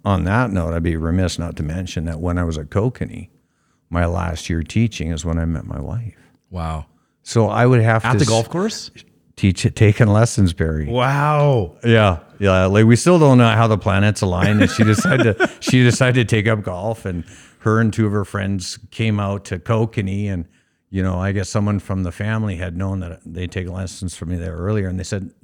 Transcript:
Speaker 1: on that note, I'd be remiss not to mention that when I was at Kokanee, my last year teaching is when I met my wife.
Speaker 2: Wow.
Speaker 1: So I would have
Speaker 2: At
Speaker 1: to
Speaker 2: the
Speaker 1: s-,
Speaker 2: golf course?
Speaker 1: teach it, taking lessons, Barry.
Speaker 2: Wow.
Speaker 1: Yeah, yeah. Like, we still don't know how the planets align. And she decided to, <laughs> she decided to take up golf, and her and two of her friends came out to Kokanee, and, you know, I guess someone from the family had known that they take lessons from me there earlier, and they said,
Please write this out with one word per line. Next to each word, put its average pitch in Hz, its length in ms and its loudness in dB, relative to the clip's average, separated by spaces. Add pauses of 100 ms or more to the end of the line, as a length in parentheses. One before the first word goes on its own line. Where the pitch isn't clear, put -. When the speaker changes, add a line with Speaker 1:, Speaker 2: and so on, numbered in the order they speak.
Speaker 1:
on 95 200 0
that 107 280 0
note, 85 220 -2
I'd 85 100 -2
be 82 140 0
remiss 82 400 0
not 82 200 -6
to 82 60 -6
mention 82 420 -6
that 82 140 -6
when 87 200 -2
I 87 60 0
was 80 120 -4
at 76 140 -10
Kokanee, 101 580 -4 (640)
my 85 160 0
last 85 420 -4
year 82 140 -2
teaching 82 480 -2
is 80 120 -6
when 82 140 -2
I 82 80 -2
met 82 200 -4
my - 140 -8
wife. 113 380 -8 (320)
Speaker 2:
Wow. 82 380 -8 (340)
Speaker 1:
So 113 260 2
I 110 200 2
would 123 140 4
have 113 220 2
Speaker 2:
At 120 100 0
Speaker 1:
to 104 40 2
Speaker 2:
the - 60 4
Speaker 1:
s-, - 60 2
Speaker 2:
golf 113 200 2
course? 202 400 -6 (460)
Speaker 1:
teach 95 320 0
it, - 80 0
taking 107 320 6
lessons, 101 460 2
Barry. 78 340 -4
Speaker 2:
Wow. 139 960 0
Speaker 1:
Yeah, 107 360 4 (200)
yeah. 92 260 4
Like, 104 200 6
we 120 100 8
still 175 240 4
don't 135 180 6
know 117 120 6
how 113 180 4
the 107 100 2
planets 101 440 0
align. 95 400 2
And - 100 4
she 110 120 0
decided - 540 2
to, - 180 0
<laughs> - 40 -20
she 127 240 2
decided 123 440 2
to 117 80 0
take 104 120 0
up 107 160 0
golf, 98 420 -8
and 87 180 -6 (360)
her 110 200 2
and 113 120 2
two 110 140 0
of 101 60 0
her 101 140 -2
friends 98 520 -6 (140)
came 107 280 -2
out 101 260 -4
to 92 140 -8
Kokanee, 104 680 -2
and, 87 180 -4 (440)
you 95 140 -2
know, 92 160 -2
I 98 120 -2
guess 95 180 -4
someone 104 300 -2
from 95 240 -6
the 87 80 -4
family 107 460 -4
had 87 200 -8
known 98 240 -4
that 85 240 -12
they 85 220 -8
take 90 220 -6
lessons 90 460 -8
from 82 140 -10
me 90 80 -4
there 85 180 -8
earlier, 95 320 -2
and 90 120 -6
they 92 40 -8
said, 95 280 -8 (120)